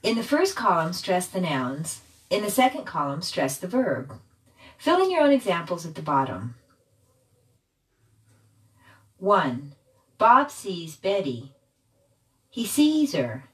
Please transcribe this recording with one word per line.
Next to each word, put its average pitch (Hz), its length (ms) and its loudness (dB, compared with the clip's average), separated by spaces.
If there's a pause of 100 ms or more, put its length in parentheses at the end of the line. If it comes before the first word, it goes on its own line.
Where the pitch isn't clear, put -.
In 226 140 0
the 226 40 -2
first 339 320 0
column, 175 380 0
stress 180 380 -2
the 190 100 -4
nouns. 143 600 -4 (280)
In 208 140 0
the 208 80 -4
second 262 320 2
column, 143 380 -6
stress 143 360 -4
the 180 120 -8
verb. 247 500 -2 (580)
Fill 359 240 2
in 381 80 2
your 349 120 2
own 285 100 6
examples 170 540 -2
at 156 100 -12
the 160 60 -12
bottom. 127 540 -4 (2500)
One, 165 580 0 (420)
Bob 262 340 6
sees 170 460 -10
Betty. 185 560 -4 (960)
He 233 160 -6
sees 302 480 2
her. 123 400 -4